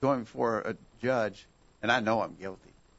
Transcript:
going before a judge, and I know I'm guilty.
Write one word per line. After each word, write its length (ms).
going 180
before 380
a 160
judge, 460
and 100
I 100
know 200
I'm 140
guilty. 380